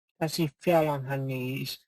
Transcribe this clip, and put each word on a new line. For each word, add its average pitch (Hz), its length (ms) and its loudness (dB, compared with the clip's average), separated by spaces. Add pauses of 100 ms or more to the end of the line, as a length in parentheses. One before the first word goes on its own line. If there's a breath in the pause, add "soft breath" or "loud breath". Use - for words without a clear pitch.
(200)
that 160 120 0
she 160 200 0 (100)
fell 160 280 4
on 139 160 -2
her 139 120 -4
knees. 135 720 -4